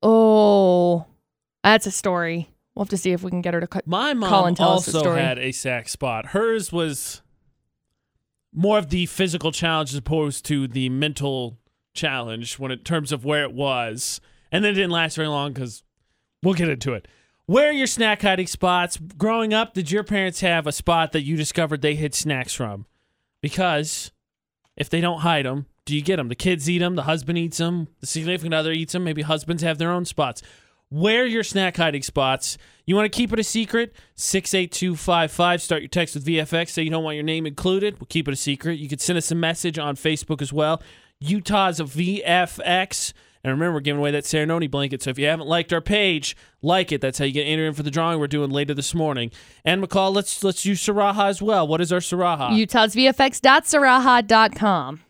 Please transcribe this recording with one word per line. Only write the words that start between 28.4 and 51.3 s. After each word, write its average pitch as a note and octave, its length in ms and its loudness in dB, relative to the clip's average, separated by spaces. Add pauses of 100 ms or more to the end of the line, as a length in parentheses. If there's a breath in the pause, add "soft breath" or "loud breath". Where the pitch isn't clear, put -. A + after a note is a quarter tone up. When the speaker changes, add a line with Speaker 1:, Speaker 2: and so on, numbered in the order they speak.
Speaker 2:
other D#3+ 160 0
eats D#3+ 240 -4
'em. F3+ 80 -2
Maybe D#3 180 -4
husbands D#3 420 -2
have D#3+ 140 0
their E3 140 0
own F3 140 0
spots. C3+ 360 -4 (480 soft breath)
Where G#3 340 2
are B3+ 40 0
your A3+ 160 0
snack F#3+ 340 0
hiding D3+ 260 2
spots? - 540 -2 (300 soft breath)
You F3+ 80 2
wanna G#3+ 140 2
keep A3+ 220 -2
it A3+ 80 -2
a A3 40 0
secret? A3+ 500 -2 (220 soft breath)
Six - 400 -2
eight F3+ 160 0
two F3+ 240 -2
five E3 360 2
five. F3 300 2
Start D#3+ 220 -2
your C3+ 60 -14
text E3+ 260 -2
with D3 80 -8
V D#3+ 160 0
F D3+ 140 -4
X. E3 200 -2
Say E3+ 100 -2
you D#3 60 -2
don't D#3+ 140 -2
want D#3 120 -4
your D3+ 80 -6
name D#3+ 220 -2
included. F#3+ 540 -2
We'll - 80 -16
keep D#3+ 200 -2
it C#3 60 -2
a C3 40 -6
secret. D3+ 420 -4
You C#3+ 100 -10
can C#3 100 -8
send F3 180 0
us D#3+ 120 -2
a E3 60 -2
message E3 420 -2
on D3 180 -4
Facebook D#3 460 -2
as C3+ 100 -6
well. D3+ 300 0 (380 soft breath)
Utah's F#3+ 600 0
V E3 440 -4
F F3 400 0
X. F#3 500 -2 (300 soft breath)
And C3 80 -2
remember, D#3+ 240 0
we're D3 60 -2
giving C#3+ 180 -2
away D3 100 2
that C#3+ 140 -2
Serenoni D#3+ 480 -2
blanket. C#3 320 -4
So C3+ 80 -4
if B2+ 80 -6
you C#3+ 80 2
haven't D#3+ 180 0
liked E3 260 0
our E3+ 100 0
page, G3 540 0 (280 soft breath)
like F3+ 280 2
it. C#3+ 80 -2
That's C3+ 200 -4
how C#3 60 0
you C#3 60 -2
get D3 120 -2
entered D#3 240 0
in D#3 80 -4
for D3+ 80 -6
the D3 80 -4
drawing E3 280 0
we're D3 60 0
doing C#3+ 240 -2
later C#3+ 240 -2
this C#3 220 -6
morning. C#3+ 340 -2 (340 soft breath)
And F#3 200 2
McCall, G3 320 0
let's, - 280 -4
let's F#3+ 220 0
use G3 180 0
Saraha G3+ 460 2
as G3 140 -4